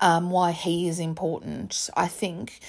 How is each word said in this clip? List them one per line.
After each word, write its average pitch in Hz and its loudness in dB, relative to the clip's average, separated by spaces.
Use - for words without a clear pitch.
um, 175 4
why 180 4
he 170 0
is 165 -4
important, - -4
I 180 2
think, 185 -6